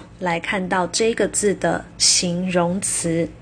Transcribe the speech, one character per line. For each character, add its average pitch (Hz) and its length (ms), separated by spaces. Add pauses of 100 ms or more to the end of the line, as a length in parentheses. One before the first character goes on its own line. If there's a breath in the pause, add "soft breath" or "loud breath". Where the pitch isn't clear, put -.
(180)
来 170 200
看 185 300
到 185 180
这 226 280
个 214 120
字 202 280
的 170 320 (100)
形 180 540
容 175 320
词 165 480 (120)